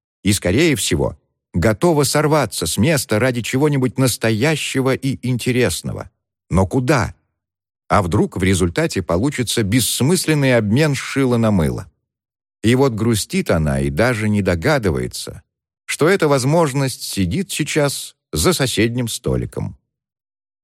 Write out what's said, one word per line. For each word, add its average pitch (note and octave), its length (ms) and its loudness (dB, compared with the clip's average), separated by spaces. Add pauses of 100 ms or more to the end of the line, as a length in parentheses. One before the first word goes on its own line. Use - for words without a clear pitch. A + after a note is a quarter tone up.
(240)
И, G2+ 100 2
скорее B2 420 2
всего, D2+ 420 -2 (360)
готова A2+ 500 2
сорваться D3 640 0
с E2 120 -4
места B2 420 0
ради A#2+ 220 0
чего-нибудь C3+ 560 0
настоящего C3 960 0
и B2+ 320 -4
интересного. A#2+ 840 -2 (400)
Но F#2+ 160 2
куда? B2+ 480 0 (760)
А F#2+ 120 4
вдруг G2+ 360 0
в F#2 60 -2
результате F#2 580 0
получится A2+ 640 -2
бессмысленный B2+ 920 0
обмен B2+ 380 2
шила B2+ 420 0
на A2+ 140 2
мыло? F2 380 0 (720)
И A#2 140 4
вот C3 180 2
грустит A2+ 580 -2
она D2+ 300 0
и C#2+ 80 0
даже G#2+ 400 0
не G#2 120 2
догадывается, F2 1040 -2 (420)
что - 220 0
эта F#3 200 2
возможность C#3 760 0
сидит G#2 480 -2
сейчас - 640 -2 (160)
за E2+ 220 2
соседним A#2+ 560 0
столиком. B1+ 680 -6 (880)